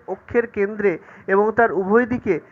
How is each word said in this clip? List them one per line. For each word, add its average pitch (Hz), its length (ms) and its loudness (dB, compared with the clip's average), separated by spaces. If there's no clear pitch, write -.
অক্ষের 226 400 -4
কেন্দ্রে 202 520 -2
এবং 202 260 2
তার 226 200 2
উভয় 196 340 2
দিকে 220 340 -4